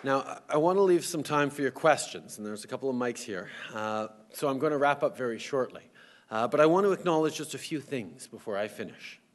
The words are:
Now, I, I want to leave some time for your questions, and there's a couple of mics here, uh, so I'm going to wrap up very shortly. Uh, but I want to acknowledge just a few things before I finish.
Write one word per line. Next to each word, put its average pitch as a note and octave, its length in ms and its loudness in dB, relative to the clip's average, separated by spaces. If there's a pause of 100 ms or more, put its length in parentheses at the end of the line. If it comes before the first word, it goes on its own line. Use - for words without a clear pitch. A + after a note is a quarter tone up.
Now, C3+ 180 2
I, - 320 -8
I - 20 4
want F3 220 4
to G3+ 40 6
leave F3 220 6
some D3+ 180 -4
time D3 260 2
for C#3+ 140 -4
your C3 80 2
questions, - 680 0
and G#2 100 -10
there's G#2+ 180 -10
a - 40 -18
couple C3 220 -4
of B2 60 -2
mics B2 240 -4
here, F2+ 300 -8 (220)
uh, G#2+ 360 -4 (240)
so - 160 -4
I'm C3+ 100 0
going D3+ 140 0
to C#3+ 60 0
wrap C#3+ 260 2
up - 120 0
very A#2+ 220 -4
shortly. - 440 -4 (460)
Uh, A2 200 0
but C#3 100 2
I D3+ 80 10
want F#3 200 6
to G3 40 6
acknowledge D#3 460 2
just - 180 -8
a - 40 -8
few D3+ 220 -6
things G2 460 -10
before G#2 320 -6
I G#2+ 80 0
finish. - 540 -12 (140)